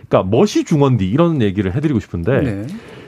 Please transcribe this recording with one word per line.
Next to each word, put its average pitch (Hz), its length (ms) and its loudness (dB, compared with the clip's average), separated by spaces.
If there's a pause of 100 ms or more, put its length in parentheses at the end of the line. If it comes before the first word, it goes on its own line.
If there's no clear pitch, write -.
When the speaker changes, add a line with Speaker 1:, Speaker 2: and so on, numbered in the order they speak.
Speaker 1:
그러니까 95 240 2
멋이 208 360 2
중헌디 131 420 2
이런 156 320 0
얘기를 95 340 0
해드리고 139 240 0
싶은데 101 440 -2
Speaker 2:
네. 104 240 -6 (420)